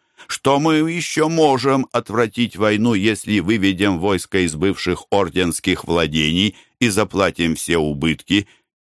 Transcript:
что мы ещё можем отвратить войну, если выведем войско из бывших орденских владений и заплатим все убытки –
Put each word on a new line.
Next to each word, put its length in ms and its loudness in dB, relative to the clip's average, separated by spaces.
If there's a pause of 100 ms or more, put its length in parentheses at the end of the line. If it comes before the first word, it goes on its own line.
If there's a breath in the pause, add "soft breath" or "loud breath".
(280 soft breath)
что 320 0
мы 160 2 (160)
ещё 380 -2
можем 640 2
отвратить 640 -2
войну, 360 2
если 460 0
выведем 600 0
войско 460 0
из 100 -4
бывших 540 -2
орденских 760 -2
владений 720 0 (220 soft breath)
и 100 2
заплатим 640 0
все 220 -2
убытки – 720 0 (400 soft breath)